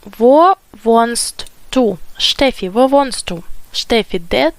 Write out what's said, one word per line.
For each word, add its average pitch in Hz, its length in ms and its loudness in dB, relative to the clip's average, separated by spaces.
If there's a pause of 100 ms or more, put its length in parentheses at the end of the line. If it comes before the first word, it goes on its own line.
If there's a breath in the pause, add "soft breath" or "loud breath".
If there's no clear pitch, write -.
(180)
wo 302 380 6 (280)
wohnst 226 600 0 (260)
du? 214 240 0 (220)
Steffi, 254 520 -2
wo 254 180 2
wohnst 277 420 0
du? 170 120 -8 (300)
Steffi, - 460 -2
де 247 400 -2